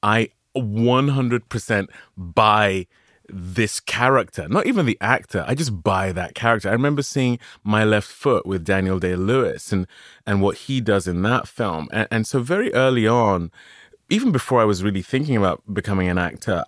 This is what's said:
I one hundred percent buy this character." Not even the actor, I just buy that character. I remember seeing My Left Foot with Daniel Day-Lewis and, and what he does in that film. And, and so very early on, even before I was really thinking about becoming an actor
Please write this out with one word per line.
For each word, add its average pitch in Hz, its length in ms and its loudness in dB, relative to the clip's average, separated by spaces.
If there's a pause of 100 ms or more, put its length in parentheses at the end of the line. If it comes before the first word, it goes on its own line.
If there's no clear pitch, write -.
I 110 280 0 (240)
one 120 540 2
hundred 123 420 -2
percent 104 400 -4 (260)
buy 98 720 2 (420)
this 92 520 -4
character." 117 680 0
Not 147 180 0
even 208 200 2
the 113 140 0
actor, 104 460 -2
I 120 80 0
just 123 280 -4
buy 95 300 0
that 87 220 -8
character. 113 360 0
I - 20 2
remember 143 300 0
seeing 123 360 0 (240)
My 107 220 2
Left 107 240 2
Foot - 380 -2
with 92 180 -4
Daniel 95 340 0
Day-Lewis 92 760 -2
and, 92 140 -2 (400)
and 101 140 2
what 98 160 2
he 135 240 -4
does 101 260 0
in 90 160 -2
that 117 240 0
film. 82 460 -6
And, 110 180 -2
and 110 160 -2
so 135 140 -2
very 185 320 -2
early 131 340 2
on, 104 440 2 (580)
even 220 240 2
before 127 280 2
I 110 40 6
was 98 180 2
really 98 200 -2
thinking 135 340 -2
about 95 260 0 (100)
becoming 95 360 -2
an 90 100 0
actor 87 500 -4